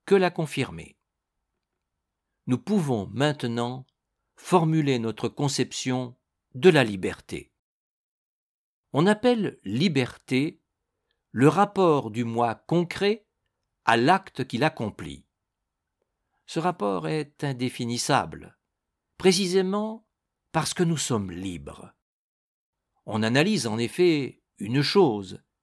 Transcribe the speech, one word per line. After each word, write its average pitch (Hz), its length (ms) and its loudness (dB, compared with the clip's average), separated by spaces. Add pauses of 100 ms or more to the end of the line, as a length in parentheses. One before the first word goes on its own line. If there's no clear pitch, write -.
que 196 100 4
la 185 160 4
confirmer. 113 680 -6 (1500)
Nous 127 120 0
pouvons 139 540 0
maintenant 127 760 -4 (500)
formuler 160 600 2
notre 113 300 -4
conception 127 880 -4 (400)
de 131 140 6
la 151 160 6
liberté. 92 680 -6 (1400)
On 147 140 2
appelle 214 580 0
liberté 131 960 -2 (720)
le 120 160 4
rapport 160 640 2
du 117 140 -4
moi 117 300 -2
concret 175 720 -2 (600)
à 117 100 4
l'acte 131 500 0
qu'il 117 180 -2
accomplit. 92 600 -6 (1200)
Ce - 160 -6
rapport 180 480 -4
est 156 340 -6
indéfinissable, 120 1160 -4 (580)
précisément 190 920 0 (460)
parce 156 220 -2
que 180 100 0
nous 165 120 2
sommes 104 340 -2
libres. 87 640 -12 (1120)
On 107 160 -4
analyse 139 440 2
en 110 120 -4
effet 143 640 0 (160)
une 120 240 -2
chose, 107 600 0 (200)